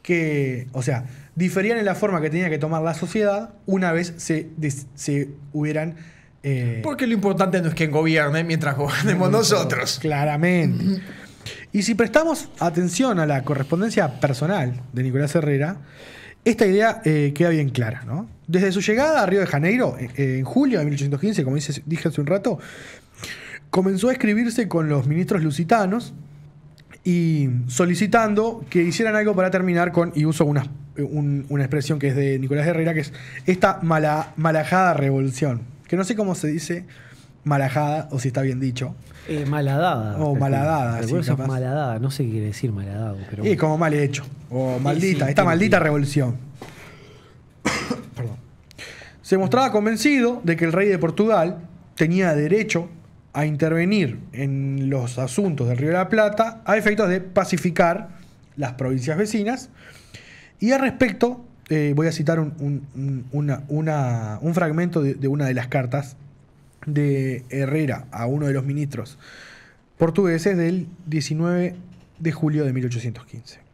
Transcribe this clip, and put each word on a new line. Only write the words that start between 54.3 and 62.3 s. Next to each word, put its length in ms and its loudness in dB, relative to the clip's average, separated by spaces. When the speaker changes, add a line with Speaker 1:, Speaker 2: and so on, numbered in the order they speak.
Speaker 1:
en 560 -2
los 300 -2
asuntos 480 0
del 100 0
Río 120 0
de 60 2
la 140 0
Plata 560 2
a 120 4
efectos 320 2
de 120 2
pacificar 880 2
las 160 -4
provincias 440 -2
vecinas. 520 -2
Y 120 2
al 100 4
respecto, 640 0
eh, 260 2
voy 120 4
a 40 2
citar 280 0